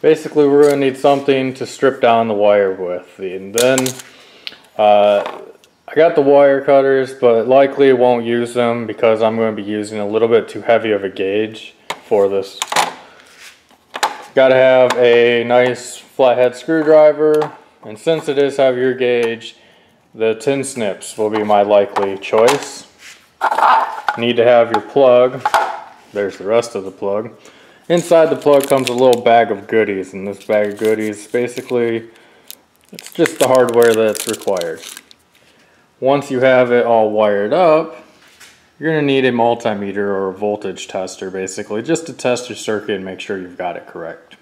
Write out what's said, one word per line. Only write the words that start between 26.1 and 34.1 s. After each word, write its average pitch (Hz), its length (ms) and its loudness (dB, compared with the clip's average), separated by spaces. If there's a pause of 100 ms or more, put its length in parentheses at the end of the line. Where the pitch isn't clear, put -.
There's 101 240 -6
the 92 80 -12
rest 117 280 -2
of 98 100 -8
the 95 60 -14
plug. 104 480 -8 (520)
Inside 165 400 2
the 139 60 -2
plug 139 300 2
comes 131 220 0
a 123 60 -4
little 123 260 4
bag 117 300 4
of 98 160 -8
goodies, 101 480 -2
and 98 120 -10
this 98 200 -12
bag 104 260 -2
of 101 60 -14
goodies, 107 480 -4
basically, 120 840 -4 (840)
it's - 220 -20
just - 260 -2
the 131 100 2
hardware 120 440 4
that's 110 360 -2